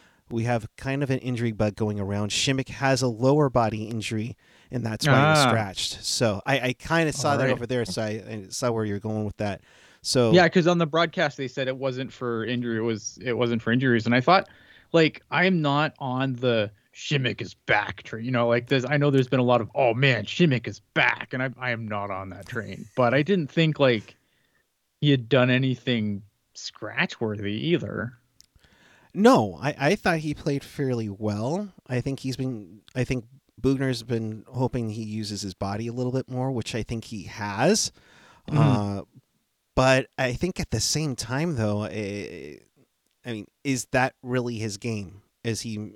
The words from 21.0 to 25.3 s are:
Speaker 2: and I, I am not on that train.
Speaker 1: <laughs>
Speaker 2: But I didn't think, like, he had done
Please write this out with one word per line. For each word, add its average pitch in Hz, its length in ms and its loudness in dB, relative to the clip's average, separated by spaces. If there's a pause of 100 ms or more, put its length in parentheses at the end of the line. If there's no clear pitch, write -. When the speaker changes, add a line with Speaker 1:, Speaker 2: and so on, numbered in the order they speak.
Speaker 2:
and 127 100 -4
I, 131 160 -4
I 127 120 -6
am 113 160 -6
not 101 240 -4
on 95 200 -8
that 98 180 -14
train. 101 420 -10
Speaker 1:
<laughs> - 60 -20
Speaker 2:
But 123 180 4
I 143 80 4
didn't 165 300 0
think, 160 260 2
like, 127 380 2 (840)
he 147 100 4
had 127 180 2
done 127 200 6